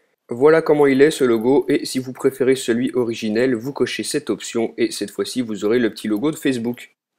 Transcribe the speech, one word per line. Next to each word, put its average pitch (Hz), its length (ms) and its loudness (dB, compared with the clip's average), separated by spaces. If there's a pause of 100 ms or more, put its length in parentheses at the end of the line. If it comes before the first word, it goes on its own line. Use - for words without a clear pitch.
(340)
Voilà 151 280 4
comment 151 260 4
il 135 140 4
est 156 100 8
ce 139 140 0
logo 123 420 2
et 147 160 0
si 131 160 -6
vous 127 140 -6
préférez 131 420 0
celui 123 380 -2
originel, 117 600 0
vous 120 200 -6
cochez 120 300 -2
cette - 260 -4
option 113 480 -4
et 113 120 0
cette 101 220 -8
fois-ci 101 300 -6
vous 104 240 -4
aurez 113 120 2
le 117 120 2
petit - 180 -10
logo 110 240 -2
de 156 60 -8
Facebook. 120 580 -4 (240)